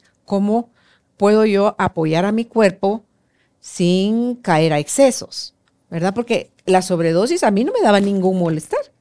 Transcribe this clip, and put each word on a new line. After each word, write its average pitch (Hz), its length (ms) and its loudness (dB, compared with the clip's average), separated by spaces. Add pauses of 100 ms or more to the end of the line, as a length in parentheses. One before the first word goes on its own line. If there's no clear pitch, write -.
(240)
"¿Cómo 208 460 -2 (480)
puedo 214 280 4
yo 208 320 0
apoyar 165 460 -2
a 202 80 -2
mi 226 140 -2
cuerpo 214 580 0 (560)
sin 208 760 -2
caer 165 360 0
a 147 80 0
excesos?", - 720 -2 (360)
¿verdad? 170 240 -4
Porque 233 380 -4 (140)
la 185 160 4
sobredosis 180 600 0
a 233 80 2
mí 202 140 0
no 415 80 -4
me 480 80 0
daba 208 180 4
ningún 190 400 0
molestar. 165 400 -4 (220)